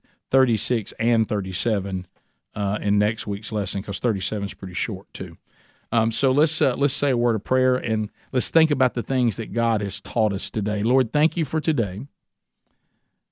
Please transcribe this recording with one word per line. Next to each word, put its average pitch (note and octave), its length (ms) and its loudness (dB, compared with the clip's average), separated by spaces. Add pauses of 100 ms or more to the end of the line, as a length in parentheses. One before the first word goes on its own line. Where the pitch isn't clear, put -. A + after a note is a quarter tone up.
(300)
thirty-six A#2+ 680 2
and A2+ 300 2
thirty-seven, F#2+ 800 -2 (500)
uh, G2+ 260 -2
in G2+ 180 2
next A2 280 0
week's G#2 240 -6
lesson, G2+ 320 -2
'cause - 160 -8
thirty-seven G#2 460 -2
is - 80 -8
pretty F#2 220 -10
short - 360 -8
too. F2+ 260 -10 (540)
Um, A2+ 220 2
so C3 180 2
let's, D3+ 300 2
uh, C#3 160 2
let's C#3 160 2
say D3 160 0
a B2+ 80 2
word A#2 180 2
of G#2 80 -4
prayer, B2+ 320 2
and G#2+ 340 -2 (220)
let's B2+ 180 0
think D#3+ 220 4
about C3 220 2
the A#2 100 -2
things B2+ 320 0
that G#2 160 -8
God A2+ 300 2
has G2+ 180 -4
taught G#2+ 320 0
us G2 180 -4
today. G#2 340 -2
Lord, B2 280 2
thank D3+ 240 2
you E3 80 -2
for D#3 160 -2
today. A#2+ 480 -2 (1200)